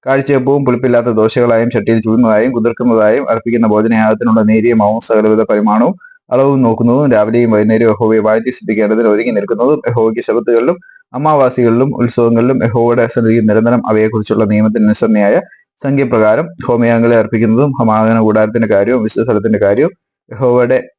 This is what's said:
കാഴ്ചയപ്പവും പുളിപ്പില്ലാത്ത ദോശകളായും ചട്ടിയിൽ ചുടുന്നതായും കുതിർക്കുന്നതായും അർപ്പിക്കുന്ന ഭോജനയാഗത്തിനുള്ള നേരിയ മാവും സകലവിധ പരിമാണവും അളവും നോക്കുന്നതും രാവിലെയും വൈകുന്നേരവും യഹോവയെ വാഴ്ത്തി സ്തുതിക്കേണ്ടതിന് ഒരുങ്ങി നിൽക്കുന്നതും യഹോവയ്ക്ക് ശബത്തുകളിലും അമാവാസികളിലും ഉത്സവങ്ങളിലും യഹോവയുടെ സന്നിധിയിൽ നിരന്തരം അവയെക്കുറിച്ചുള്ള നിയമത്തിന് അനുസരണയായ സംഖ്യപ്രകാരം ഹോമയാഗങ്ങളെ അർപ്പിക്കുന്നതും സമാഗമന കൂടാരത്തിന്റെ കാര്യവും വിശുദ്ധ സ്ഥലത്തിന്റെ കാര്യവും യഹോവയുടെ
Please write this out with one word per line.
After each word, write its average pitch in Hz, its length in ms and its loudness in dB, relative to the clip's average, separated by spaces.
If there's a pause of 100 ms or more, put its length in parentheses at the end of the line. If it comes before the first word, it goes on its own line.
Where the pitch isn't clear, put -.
കാഴ്ചയപ്പവും 135 600 -2
പുളിപ്പില്ലാത്ത 120 460 0
ദോശകളായും 117 600 0
ചട്ടിയിൽ 117 300 -2
ചുടുന്നതായും 113 520 0
കുതിർക്കുന്നതായും 117 760 0
അർപ്പിക്കുന്ന 113 380 -2
ഭോജനയാഗത്തിനുള്ള 110 760 0
നേരിയ 110 320 2
മാവും 110 260 0
സകലവിധ 110 420 0
പരിമാണവും 110 520 0 (360)
അളവും 135 320 0
നോക്കുന്നതും 120 480 0
രാവിലെയും 113 400 2
വൈകുന്നേരവും 110 420 2
യഹോവയെ 110 280 0
വാഴ്ത്തി 110 300 0
സ്തുതിക്കേണ്ടതിന് 110 580 -2
ഒരുങ്ങി 113 240 0
നിൽക്കുന്നതും 113 540 -2
യഹോവയ്ക്ക് 113 380 -2
ശബത്തുകളിലും 117 520 0 (360)
അമാവാസികളിലും 131 840 0
ഉത്സവങ്ങളിലും 120 680 0
യഹോവയുടെ 117 440 0
സന്നിധിയിൽ 113 380 0
നിരന്തരം 113 420 2
അവയെക്കുറിച്ചുള്ള 110 580 0
നിയമത്തിന് 107 400 0
അനുസരണയായ 107 520 2 (440)
സംഖ്യപ്രകാരം 123 680 0 (160)
ഹോമയാഗങ്ങളെ 117 540 2
അർപ്പിക്കുന്നതും 113 560 0
സമാഗമന 110 460 0
കൂടാരത്തിന്റെ 110 500 0
കാര്യവും 110 340 0
വിശുദ്ധ 110 220 -2
സ്ഥലത്തിന്റെ 110 340 0
കാര്യവും 107 360 2 (360)
യഹോവയുടെ 123 480 0 (200)